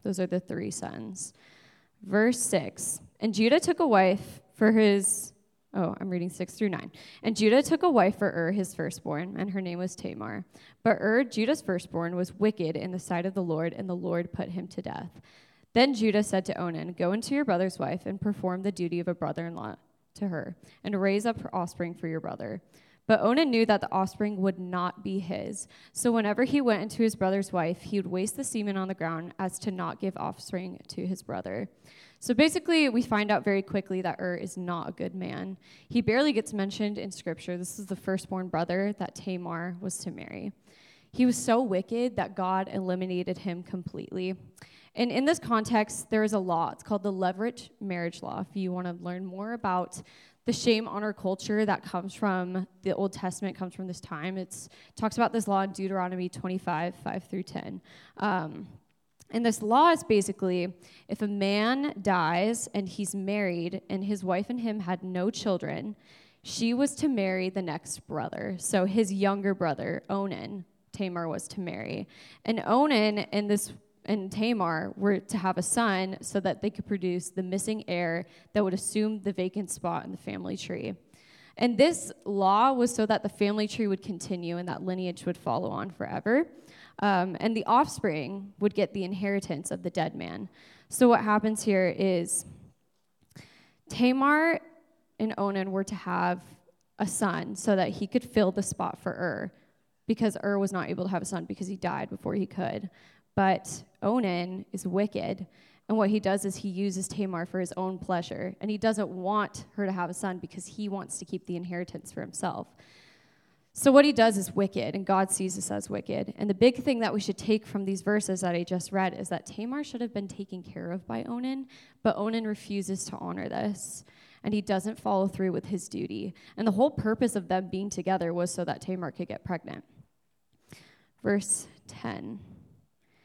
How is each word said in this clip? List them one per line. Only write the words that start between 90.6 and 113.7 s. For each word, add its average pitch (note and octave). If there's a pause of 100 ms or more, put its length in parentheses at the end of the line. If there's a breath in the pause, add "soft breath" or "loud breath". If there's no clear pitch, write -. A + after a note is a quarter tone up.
So -
what A#3
happens G#3+
here F#3
is F3+ (1400 loud breath)
Tamar C#4+ (600)
and A3
Onan G3
were F#3+
to G3
have F3+ (560)
a G#3+
son F#3
so G3+
that F#3
he F#3+
could B3
fill G3
the F#3+
spot -
for -
Ur, E3 (560 soft breath)
because A3+
Ur G3+
was G3
not F3+
able F3+
to F#3+
have F3
a G3
son E3+
because F#3+
he F#3+
died -
before F#3+
he G3
could. F#3 (460 soft breath)
But - (180)
Onan F#3+
is F#3+
wicked, G3 (400 soft breath)
and A3
what G3+
he G#3+
does G3
is G3
he -
uses F#3+
Tamar F3+
for F#3
his F3+
own F#3
pleasure, F3+
and G#3
he G#3+
doesn't G#3
want F#3 (100)
her G3+
to F#3+
have F3+
a F3+
son F#3
because F3
he G#3
wants G3
to F#3
keep F#3
the F3
inheritance F3
for -
himself. - (1040 soft breath)